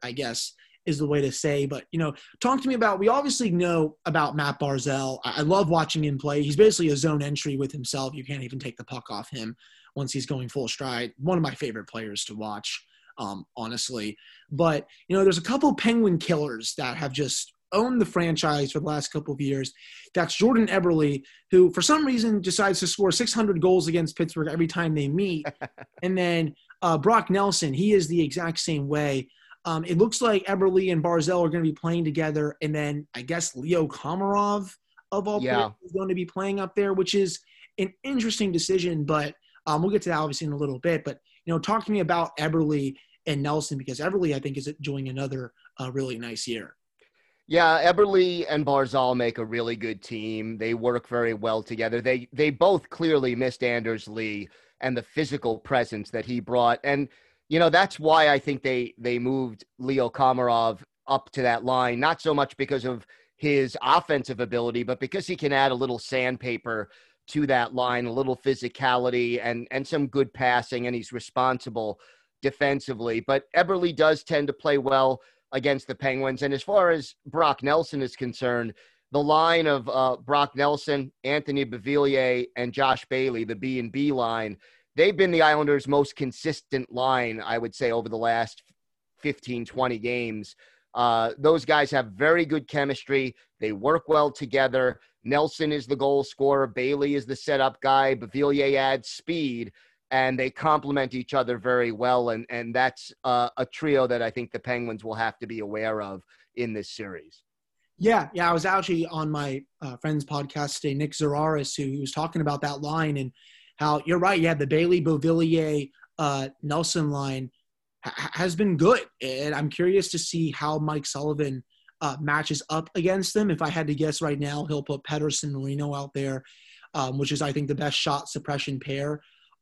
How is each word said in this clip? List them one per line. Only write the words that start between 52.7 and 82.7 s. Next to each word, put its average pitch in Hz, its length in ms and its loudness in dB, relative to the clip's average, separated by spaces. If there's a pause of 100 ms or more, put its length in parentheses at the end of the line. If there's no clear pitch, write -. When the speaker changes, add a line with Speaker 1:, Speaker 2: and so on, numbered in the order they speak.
Speaker 2:
clearly 139 460 0
missed 127 280 -2
Anders 113 440 -2
Lee 107 400 -8 (340)
and 131 140 -2
the 117 80 -4
physical 139 540 -2
presence 117 540 -2
that 113 140 -6
he 123 140 -4
brought. 120 440 2
And, 139 260 0 (400)
you 156 100 2
know, 170 100 6
that's 180 300 4
why 156 300 6
I 139 100 4
think 135 240 -4
they, 127 340 -2
they 120 220 -2
moved 127 460 -4 (120)
Leo 127 320 0
Komarov 120 720 2 (260)
up 135 240 0
to 135 100 -4
that 117 240 2
line, 123 340 2
not 156 220 2
so 156 120 0
much 139 220 0
because 135 300 -2
of 123 200 -6 (300)
his 139 460 0
offensive 135 580 2
ability, 120 440 -2
but 123 160 -6
because 170 280 -6
he 185 80 -6
can 143 160 -2
add 135 220 4
a - 20 -2
little 123 240 -2
sandpaper 123 880 -4 (380)
to 151 200 -2
that 127 280 2
line, 123 300 0
a 117 60 -4
little 131 260 -2
physicality 123 1080 0
and, 117 280 -4
and 135 140 -4
some 147 220 -2
good 135 260 0
passing, 123 540 0
and 123 80 -2
he's 117 160 -8
responsible 120 880 -4 (420)
defensively. 135 800 -2
But 139 240 0 (100)
Eberle 175 400 2
does 156 300 2
tend 147 240 0
to 139 60 -2
play 143 240 0
well 135 420 2 (320)
against 135 360 0
the 131 80 -8
Penguins. 135 460 -2
And 139 120 0
as 131 100 -4
far 185 280 4
as 151 240 -4 (100)
Brock 147 380 0
Nelson 147 380 0
is 123 140 -6
concerned, 120 580 -4 (380)
the 143 100 2
line 160 460 4
of, 131 220 0
uh, 127 340 2
Brock 143 320 2
Nelson, 143 560 0 (120)
Anthony 139 420 0
Beauvillier, 127 800 2 (100)
and 123 160 -4